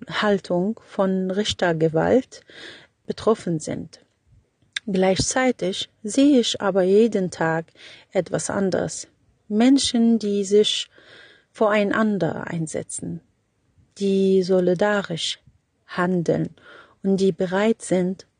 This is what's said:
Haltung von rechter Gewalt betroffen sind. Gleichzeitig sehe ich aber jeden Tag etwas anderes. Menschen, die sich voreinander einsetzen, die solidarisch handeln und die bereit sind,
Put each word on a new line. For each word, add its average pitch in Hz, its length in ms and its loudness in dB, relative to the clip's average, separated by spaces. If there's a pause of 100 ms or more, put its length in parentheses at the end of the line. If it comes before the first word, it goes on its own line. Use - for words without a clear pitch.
Haltung 202 760 -2
von 190 440 -2
rechter 185 460 -2
Gewalt 160 640 0 (640)
betroffen 196 540 -2
sind. - 400 -10 (840)
Gleichzeitig 190 1040 0 (140)
sehe 269 360 4
ich - 220 -2
aber 190 220 2
jeden 196 480 2
Tag 165 340 -2 (460)
etwas - 380 -4
anderes. 175 600 -4 (400)
Menschen, 233 720 2
die 202 260 -2
sich 208 440 2 (600)
voreinander 208 960 0
einsetzen, 170 720 -8 (760)
die 190 460 2
solidarisch 180 960 0 (480)
handeln 170 680 -2 (460)
und 196 160 2
die 190 140 2
bereit 190 500 -2
sind, 185 460 -2 (120)